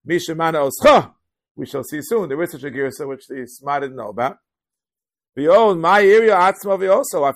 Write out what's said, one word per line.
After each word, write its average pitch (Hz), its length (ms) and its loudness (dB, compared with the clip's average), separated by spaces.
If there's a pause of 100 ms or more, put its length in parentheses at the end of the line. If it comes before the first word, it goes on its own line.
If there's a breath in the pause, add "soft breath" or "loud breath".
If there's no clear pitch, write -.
mi 165 120 -4
shemana 160 520 -2
oscha. 233 440 4 (420)
We 135 120 -12
shall - 180 -10
see 151 180 -10
soon. 196 260 -4
There 143 140 -6
is 170 100 -8
such 139 120 -16
a 143 60 -10
girsa 135 360 -8
which 135 220 -14
the 131 180 -12
Sma 139 340 -8
didn't 135 160 -10
know 110 120 -12
about. 117 300 -6 (1000)
Behold, 185 420 4
my 180 220 2
area 214 340 4
atzmo 190 440 0
v'oso. 190 500 0
I 135 80 -4